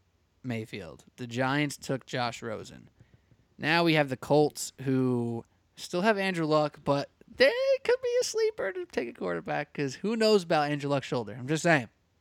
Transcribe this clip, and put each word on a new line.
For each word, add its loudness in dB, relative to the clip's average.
Mayfield. -10
The -10
Giants -2
took -6
Josh -6
Rosen. -12
Now 2
we 4
have 4
the -4
Colts, 2
who 0
still -6
have 4
Andrew -2
Luck, 2
but 0
they 6
could 2
be -2
a 0
sleeper -2
to -8
take -4
a -14
quarterback -4
'cause -4
who -4
knows 4
about 2
Andrew -2
Luck's 0
shoulder? -4
I'm -10
just -2
saying. 4